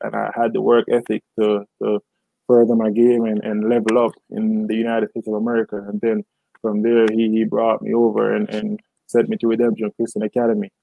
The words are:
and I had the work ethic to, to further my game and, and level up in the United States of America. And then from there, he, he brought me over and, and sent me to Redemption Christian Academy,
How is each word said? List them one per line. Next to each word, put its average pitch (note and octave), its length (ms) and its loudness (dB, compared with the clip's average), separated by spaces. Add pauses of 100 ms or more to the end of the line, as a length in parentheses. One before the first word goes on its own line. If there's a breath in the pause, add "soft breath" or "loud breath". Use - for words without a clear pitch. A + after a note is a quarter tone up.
and A2 140 -8
I G#2+ 180 -4
had A#2 180 -2
the G#2+ 80 -2
work A#2 300 2
ethic A#2 320 -2 (160)
to, G#2+ 260 0 (160)
to G#2+ 200 -2 (480)
further A#2+ 260 6
my A2+ 160 0
game A#2 340 4
and, G#2+ 200 -2
and G#2+ 240 -2
level A2+ 300 2
up A#2 140 2 (180)
in A2 360 -2
the A2 80 -4
United A2+ 360 -2
States A2+ 180 -10
of G#2+ 60 -4
America. A2 420 -2
And G2+ 240 -8
then A2 240 -2 (360)
from G#2 220 -2
there, A#2 280 4
he, A2 200 0
he A2 140 2
brought A2 380 0
me A2 120 -4
over G#2+ 400 2
and, G#2+ 160 -4
and G#2+ 300 -6 (260)
sent A#2 220 0
me A2 80 -4
to A#2 100 -4
Redemption A2+ 500 0
Christian A2+ 260 -4
Academy, A2 500 -2 (100)